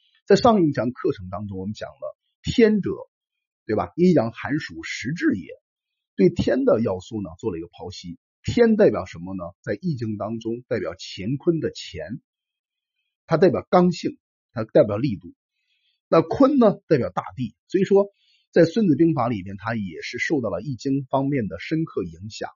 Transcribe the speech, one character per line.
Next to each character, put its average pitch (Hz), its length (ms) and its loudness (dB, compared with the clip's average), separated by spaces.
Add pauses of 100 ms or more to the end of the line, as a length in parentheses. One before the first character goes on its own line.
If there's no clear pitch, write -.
(260)
在 208 100 6
上 214 280 6
一 151 80 4
讲 123 200 -2
课 - 200 -4
程 92 180 -10
当 104 180 -8
中， 98 100 -10
我 92 80 -8
们 107 80 -6
讲 - 160 -12
了 - 280 -16 (260)
“天 214 360 4
者”， 113 120 -4 (720)
对 107 100 -4
吧？ 92 200 -2
阴 180 180 6
阳 113 180 2
寒 131 280 -6
暑 - 240 -12
时 - 300 -8
至 277 200 0
也， - 160 -8 (680)
对 190 140 6
天 - 340 0
的 190 160 4
要 101 200 -2
素 107 240 -10
呢 85 60 -10 (100)
做 110 120 -6
了 85 60 -6
一 82 40 -10
个 85 60 -14
剖 - 240 -16
析。 87 280 -16 (240)
天 233 320 2
代 196 160 4
表 92 140 -4
什 - 120 -16
么 90 180 -12
呢？ 90 80 -10 (180)
在 104 200 -6
《易 175 140 -4
经》 110 220 -6
当 110 220 -8
中 117 280 -8
代 117 120 -4
表 82 180 -6
乾 107 400 -6
坤 165 220 0
的 117 140 -4
乾， 87 480 -12 (1040)
它 165 120 0
代 175 120 6
表 113 200 -2
刚 180 220 4
性， - 280 -6 (320)
它 113 120 -6
代 151 200 4
表 104 140 -2
力 123 180 -2
度。 87 180 -14 (760)
那 165 140 6
坤 269 360 4
呢， 214 300 4
代 151 100 4
表 107 120 -2
大 - 140 -6 (140)
地。 127 180 -8 (140)
所 185 100 0
以 190 60 2
说， 196 220 4 (440)
在 170 140 6
《孙 202 240 2
子 139 80 4
兵 165 160 4
法》 123 160 -2
里 104 140 -4
边， 98 120 -12
它 113 200 -6
也 90 260 -8
是 - 180 -10
受 151 220 -2
到 113 80 -4
了 85 120 -4
易 139 140 -8
经 139 300 -4
方 139 240 -2
面 131 180 0
的 85 100 -10
深 160 280 -4
刻 127 180 -6
影 87 260 -14
响。 - 260 -12